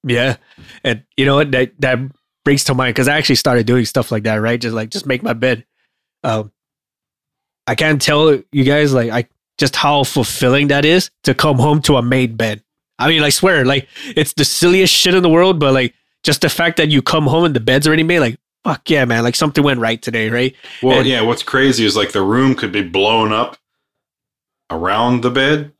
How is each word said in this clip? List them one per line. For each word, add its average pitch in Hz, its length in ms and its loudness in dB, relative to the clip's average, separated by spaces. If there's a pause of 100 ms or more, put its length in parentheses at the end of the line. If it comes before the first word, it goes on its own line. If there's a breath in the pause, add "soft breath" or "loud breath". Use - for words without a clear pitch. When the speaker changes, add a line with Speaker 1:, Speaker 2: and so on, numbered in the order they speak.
Speaker 1:
Yeah. 120 340 -2 (460 loud breath)
And 120 200 -4 (140)
you 135 80 2
know 139 100 2
what? 147 160 2
That, 127 280 0
that 127 200 0 (440)
brings 143 220 0
to 143 80 -2
mind, 127 220 -2
'cause 131 120 0
I 147 100 0
actually 147 180 0
started 123 300 0
doing 120 200 2
stuff - 260 -4
like 107 120 -4
that, 110 120 -2
right? 117 240 -2
Just, 117 160 -6
like, 110 140 -6
just - 160 -10
make 127 180 -4
my 120 100 -4
bed. 117 320 -2 (580)
Um, 107 280 -4 (1160)
I 113 80 -2
can't 156 260 0
tell 151 400 2 (100)
you 143 120 0
guys, 143 300 2
like, 117 180 0
I, 117 160 -4 (300)
just - 180 -2
how 143 280 2
fulfilling 135 640 0
that 143 180 2
is 175 260 2 (120)
to 131 100 2
come 143 240 0
home 147 260 2
to 143 140 4
a 120 40 2
made 123 360 0
bed. 110 260 -4 (340)
I 127 100 -2
mean, 156 160 2
I 147 60 2
swear, 160 360 2
like, 135 220 0 (280 loud breath)
it's 151 180 -2
the 151 120 -2
silliest 180 480 2
shit 180 200 0
in 185 100 2
the 170 60 4
world, 175 300 4
but, 139 140 2
like, 127 200 0 (300)
just 147 180 -2
the 151 80 0
fact 170 280 -2
that 156 120 2
you 143 120 4
come 156 240 0
home 160 200 2
and 147 100 0
the 120 40 0
bed's 135 280 0
already 160 160 2
made, 170 160 0
like, 117 200 -2 (240)
fuck - 260 -6
yeah, 143 160 2
man, 117 180 0
like, 120 120 0
something 147 280 0
went 135 160 0
right 113 220 -2
today, 113 280 -4
right? 123 260 -2 (280 loud breath)
Speaker 2:
Well, 127 160 4
Speaker 1:
And 131 80 0
Speaker 2:
yeah, 123 140 0
what's 117 200 -2
crazy 131 420 0
is, 98 120 0
like, 104 160 -2
the 101 100 -2
room 123 320 0
could 104 180 -6
be 101 120 -4
blown 107 500 0
up 120 240 -4 (1120)
around 110 520 0
the 120 100 0
bed 147 480 0